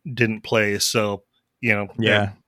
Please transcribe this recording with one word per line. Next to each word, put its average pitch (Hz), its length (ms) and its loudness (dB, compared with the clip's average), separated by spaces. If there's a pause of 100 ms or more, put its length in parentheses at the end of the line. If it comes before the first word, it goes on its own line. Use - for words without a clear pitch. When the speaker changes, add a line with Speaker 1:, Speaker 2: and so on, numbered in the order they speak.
(140)
Speaker 1:
didn't 110 280 0
play, 104 360 0
so, 104 460 -2 (360)
you 117 140 2
know, 101 140 -2 (100)
Speaker 2:
Yeah. 107 340 2 (140)